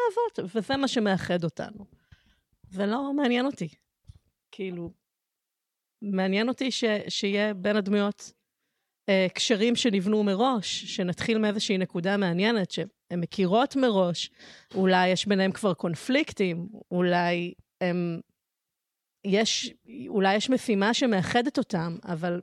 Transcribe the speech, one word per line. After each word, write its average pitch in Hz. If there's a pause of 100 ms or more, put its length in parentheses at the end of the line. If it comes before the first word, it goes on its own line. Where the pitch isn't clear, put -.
הזאת, 427
וזה 226
מה 269
שמאחד 185
אותנו. - (840)
זה 190
לא 277
מעניין 254
אותי. 190 (840)
כאילו, 175 (1120)
מעניין 196
אותי 262
ש-, - (240)
שיהיה 208
בין 202
הדמויות, 202 (760)
אה, 190
קשרים 233
שנבנו 208
מראש, 202 (120)
שנתחיל 202
מאיזושהי 208
נקודה 185
מעניינת, 196
שהן 170 (260)
מכירות 185
מראש, 190 (440)
אולי 185
יש 185
ביניהם 190
כבר 190
קונפליקטים, 180 (220)
אולי 175 (260)
הם, 175 (1040)
יש, 214 (360)
אולי 190
יש 214
משימה 220
שמאחדת 240
אותם, 170
אבל 175